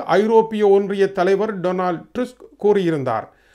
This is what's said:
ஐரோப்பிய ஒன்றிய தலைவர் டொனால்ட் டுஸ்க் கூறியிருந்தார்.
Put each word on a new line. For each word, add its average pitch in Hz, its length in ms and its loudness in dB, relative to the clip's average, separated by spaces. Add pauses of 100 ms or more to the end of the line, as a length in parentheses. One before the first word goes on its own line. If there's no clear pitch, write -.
(200)
ஐரோப்பிய 220 500 2
ஒன்றிய 196 420 0
தலைவர் 196 480 0
டொனால்ட் 180 520 -4
டுஸ்க் - 320 -8 (140)
கூறியிருந்தார். 160 680 0 (280)